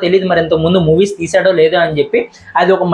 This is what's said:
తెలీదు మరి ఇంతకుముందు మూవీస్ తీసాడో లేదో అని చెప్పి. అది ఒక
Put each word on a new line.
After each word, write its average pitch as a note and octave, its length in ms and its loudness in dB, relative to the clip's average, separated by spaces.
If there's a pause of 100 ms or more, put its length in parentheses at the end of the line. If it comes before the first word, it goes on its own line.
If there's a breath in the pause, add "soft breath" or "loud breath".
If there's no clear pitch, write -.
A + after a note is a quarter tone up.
తెలీదు F#3 280 0
మరి E3 140 0
ఇంతకుముందు E3 440 0
మూవీస్ G3 320 0
తీసాడో F3+ 400 0
లేదో D#3+ 240 2
అని D#3 140 -4
చెప్పి. C#3+ 220 -2 (400 loud breath)
అది F#3 160 2
ఒక F3+ 160 -2